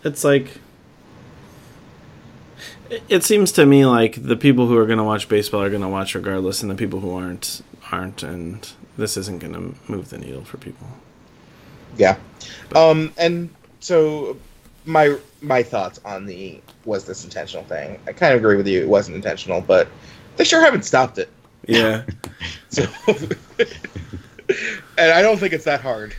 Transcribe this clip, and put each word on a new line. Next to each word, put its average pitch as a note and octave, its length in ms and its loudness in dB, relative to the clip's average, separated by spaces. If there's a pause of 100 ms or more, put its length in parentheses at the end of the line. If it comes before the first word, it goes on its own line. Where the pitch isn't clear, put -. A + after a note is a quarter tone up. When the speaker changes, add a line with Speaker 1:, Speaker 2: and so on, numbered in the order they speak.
Speaker 1:
It's D3 200 -6
like, C#3+ 340 0 (2250)
it, A#3 200 -10
it F3+ 160 2
seems G#3 280 4
to D3+ 140 6
me C#3 180 8
like A#2 380 2
the A#2+ 140 0
people B2+ 300 4
who A#2+ 100 4
are A2 100 6
gonna A2 180 0
watch G#2+ 240 -4
baseball G#2 340 0
are G2 80 -2
gonna G2+ 180 -4
watch F#2+ 260 -6
regardless, F#2+ 480 -4
and G#2 80 -6
the G2 40 -4
people F#2+ 260 -6
who F#2 140 -8
aren't, F2+ 480 -10 (280)
aren't, F#2 320 -10
and F2+ 480 -12 (260)
this A2 200 -6
isn't F#2+ 240 -10
gonna E2+ 320 -12 (160)
move F#2 220 -10
the - 80 -16
needle C2 260 -16
for - 140 -18
people. - 280 -20 (1080)
Speaker 2:
Yeah. F#2+ 200 4 (520)
Speaker 1:
But D#3+ 220 6
Speaker 2:
Um, D#3 280 0
and E3+ 320 -2 (300)
so D3+ 560 0 (500)
my, D3+ 320 2 (240)
my C3 200 0
thoughts G2+ 420 -6
on G2+ 200 -12
the, F#2 360 -16 (260)
"Was G2 180 -6
this F#2+ 200 -14
intentional?" E2 400 -12
thing, D#2+ 420 -10
I - 60 -10
kind D#3 200 2
of B2 80 4
agree G#2+ 160 4
with G2+ 100 0
you. F#2+ 140 2
It - 80 -2
wasn't G2 280 2
intentional, F#2 440 -6
but F#2 280 4 (480)
they - 80 2
sure E4 180 4
haven't B3+ 220 4
stopped B2+ 340 0
it. F#2 100 -6 (380)
Speaker 1:
Yeah. A2+ 420 2
Speaker 2:
<laughs> - 60 -12 (560)
So, C3 160 -2 (200)
<laughs> - 20 4 (1900)
and E3 160 6
I E3+ 80 6
don't G#3+ 160 4
think F3 160 -2
it's D#3+ 120 -6
that C#3+ 160 0
hard. A2 380 -8